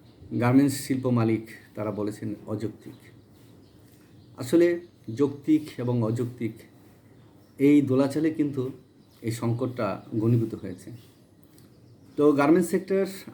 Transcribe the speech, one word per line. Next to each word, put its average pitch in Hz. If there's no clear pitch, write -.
গার্মেন্টস 131
শিল্প 127
মালিক 113
তারা 107
বলেছেন 104
অযৌক্তিক। -
আসলে 170
যৌক্তিক 147
এবং 123
অযৌক্তিক 117
এই 143
দোলাচলে 139
কিন্তু 135
এই 113
সংকটটা 117
ঘনীভূত 113
হয়েছে। 92
তো 147
গার্মেন্টস 156
সেক্টর 190